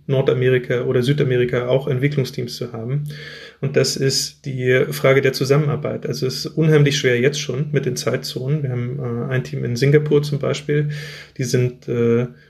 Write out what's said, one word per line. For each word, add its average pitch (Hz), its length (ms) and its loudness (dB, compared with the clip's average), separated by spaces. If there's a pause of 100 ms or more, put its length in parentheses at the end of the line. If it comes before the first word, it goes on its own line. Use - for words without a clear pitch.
Nordamerika 127 760 2
oder 123 180 2
Südamerika 123 640 2
auch 135 180 2
Entwicklungsteams 131 720 -2
zu 120 160 -8
haben. 123 320 -6 (560)
Und 143 160 -2
das 131 180 2
ist - 500 -2
die 131 460 2
Frage 135 300 4
der 135 140 2
Zusammenarbeit. 127 720 0
Also 135 220 -4
es 127 200 -6
ist - 0 -
unheimlich 151 520 4
schwer 123 220 2
jetzt 143 200 2
schon 131 300 -4
mit 139 160 0
den 123 80 -2
Zeitzonen. 135 680 -4
Wir 127 60 -2
haben, 123 280 -4
äh, 123 340 -4
ein 127 120 0
Team 131 200 -6
in 120 120 -2
Singapur 147 480 4
zum 143 160 -4
Beispiel, 147 480 -2 (500)
die 127 60 -4
sind, 123 440 0
äh, 120 380 2 (240)